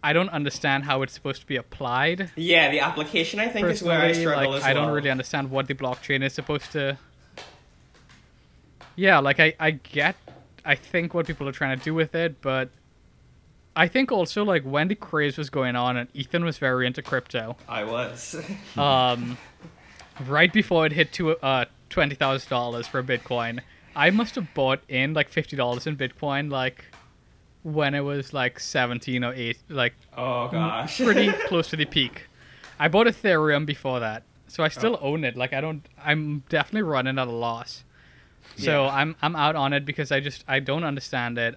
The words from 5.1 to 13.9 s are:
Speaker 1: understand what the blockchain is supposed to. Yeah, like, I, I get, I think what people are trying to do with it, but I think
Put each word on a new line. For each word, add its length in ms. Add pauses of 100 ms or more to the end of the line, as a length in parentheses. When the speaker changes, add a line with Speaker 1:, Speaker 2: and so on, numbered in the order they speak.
Speaker 1:
understand 400
what 160
the 80
blockchain 480
is 100
supposed 400
to. 260 (2000)
Yeah, 220
like, 220
I, 180
I 140
get, 440 (480)
I 100
think 400
what 120
people 220
are 40
trying 260
to 60
do 100
with 200
it, 280
but 260 (1040)
I 140
think 240